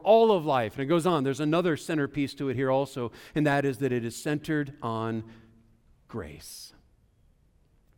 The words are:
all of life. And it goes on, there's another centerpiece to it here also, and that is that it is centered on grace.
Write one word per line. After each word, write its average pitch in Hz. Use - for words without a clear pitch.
all 226
of 175
life. 127
And 135
it -
goes 165
on, 160
there's 135
another 160
centerpiece 143
to 139
it 120
here 131
also, 131
and 151
that 139
is 131
that 135
it 120
is 117
centered 151
on 113
grace. -